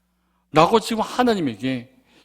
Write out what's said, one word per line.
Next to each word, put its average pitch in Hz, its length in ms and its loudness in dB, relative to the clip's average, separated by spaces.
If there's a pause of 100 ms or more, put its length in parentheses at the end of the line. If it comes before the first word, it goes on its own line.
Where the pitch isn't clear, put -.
(500)
라고 170 300 4
지금 220 240 -6
하나님에게 131 920 -4 (280)